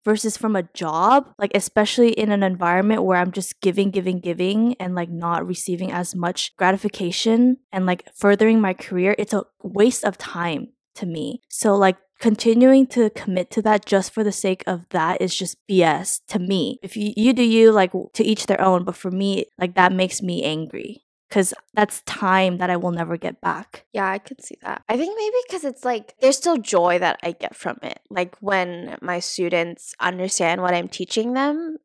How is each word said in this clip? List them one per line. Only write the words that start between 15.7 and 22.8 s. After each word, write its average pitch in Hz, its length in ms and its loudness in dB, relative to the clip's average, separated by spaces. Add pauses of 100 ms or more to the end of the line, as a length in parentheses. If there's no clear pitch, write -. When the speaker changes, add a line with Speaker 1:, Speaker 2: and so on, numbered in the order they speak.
Speaker 1:
S 165 460 0
to 214 100 -2
me. 180 440 -2
If 190 140 -16
you, 208 200 -4
you 233 160 4
do 240 100 2
you, 226 300 8
like, 190 200 4
w-, - 220 -6
to 220 100 2
each 214 220 0
their - 140 2
own, 185 240 4
but 185 120 -6
for 185 140 -8
me, 190 360 -2 (120)
like, 180 180 -4
that 185 160 6
makes 185 280 -2
me 175 220 -4
angry. 156 600 -8 (280)
'Cause 190 240 2 (180)
that's - 300 0
time 185 560 0
that 180 120 0
I 175 60 0
will 175 160 -2